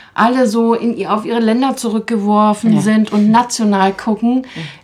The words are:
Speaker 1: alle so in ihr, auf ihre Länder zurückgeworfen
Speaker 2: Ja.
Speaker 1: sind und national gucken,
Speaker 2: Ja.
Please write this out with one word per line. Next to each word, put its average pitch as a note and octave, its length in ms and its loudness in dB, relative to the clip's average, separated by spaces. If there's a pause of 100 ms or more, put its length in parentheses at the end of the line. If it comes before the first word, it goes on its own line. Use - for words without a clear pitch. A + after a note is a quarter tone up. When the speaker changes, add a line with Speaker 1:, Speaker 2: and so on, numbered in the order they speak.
(120)
Speaker 1:
alle B3 360 2
so A3+ 260 2
in A#3 220 -2
ihr, F#3+ 180 -4
auf G#3+ 100 -4
ihre A3+ 140 -2
Länder A#3+ 380 0
zurückgeworfen G#3+ 960 0
Speaker 2:
Ja. G#3 80 2
Speaker 1:
sind G#3+ 320 0
und G#3 180 2
national G#3 640 2
gucken, A#3 500 -2
Speaker 2:
Ja. E3+ 200 -14 (220)